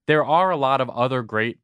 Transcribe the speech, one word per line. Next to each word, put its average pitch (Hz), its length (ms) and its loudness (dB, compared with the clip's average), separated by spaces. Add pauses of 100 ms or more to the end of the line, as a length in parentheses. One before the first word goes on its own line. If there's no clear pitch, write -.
"There 151 200 2
are 170 240 2
a 175 80 -2
lot 135 240 2
of 123 80 -4
other 127 320 -2
great 110 420 -4